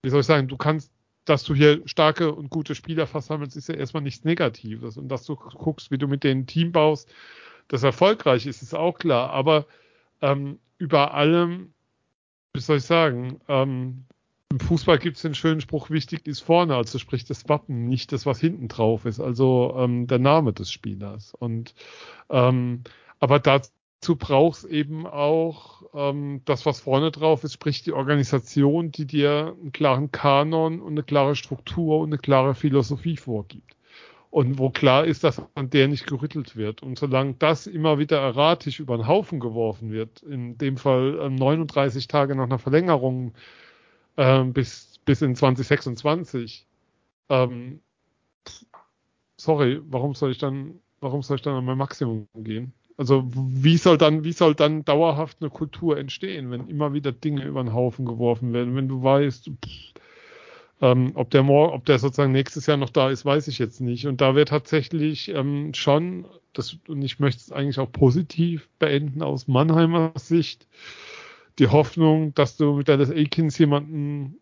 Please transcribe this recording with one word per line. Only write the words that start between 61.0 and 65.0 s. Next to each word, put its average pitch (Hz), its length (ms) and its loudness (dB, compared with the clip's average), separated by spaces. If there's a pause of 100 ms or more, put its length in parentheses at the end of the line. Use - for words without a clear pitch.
ob 123 140 -4
der 135 140 4
mor-, 143 300 4
ob 135 120 -10
der 135 140 4
sozusagen 135 320 0
nächstes 135 340 -2
Jahr 147 120 2
noch 139 120 -2
da 135 200 2
ist, 135 160 -4
weiß 147 240 0
ich 127 100 -10
jetzt 117 220 -4
nicht. 120 260 -4
Und 135 140 -2
da 135 140 4
wäre 147 100 6
tatsächlich, 151 840 -4